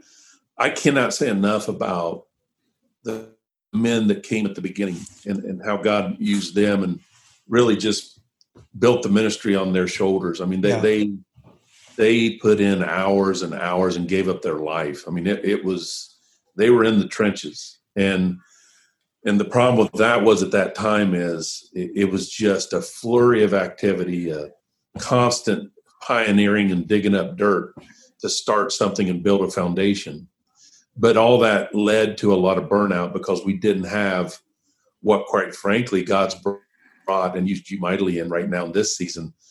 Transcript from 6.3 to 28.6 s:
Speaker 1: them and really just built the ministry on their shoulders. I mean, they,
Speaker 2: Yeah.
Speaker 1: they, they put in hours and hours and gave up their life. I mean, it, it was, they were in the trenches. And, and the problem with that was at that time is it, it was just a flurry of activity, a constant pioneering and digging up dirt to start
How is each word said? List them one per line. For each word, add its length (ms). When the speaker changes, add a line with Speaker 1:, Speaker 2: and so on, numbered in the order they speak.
Speaker 1:
them 280
and 160
really 300
just 420
built 260
the 60
ministry 460
on 180
their 140
shoulders. 540
I 40
mean, 160
they, 80
Speaker 2:
Yeah. 120
Speaker 1:
they, 320
they 400
put 220
in 240
hours 580
and 120
hours 420
and 140
gave 180
up 140
their 180
life. 480
I 40
mean, 160
it, 180
it 180
was, 540
they 120
were 140
in 160
the 80
trenches. 720
And, 420
and 140
the 60
problem 320
with 220
that 240
was 200
at 80
that 240
time 380
is 600
it, 220
it 160
was 180
just 440
a 80
flurry 600
of 100
activity, 800
a 180
constant 720
pioneering 680
and 160
digging 280
up 220
dirt 360
to 80
start 420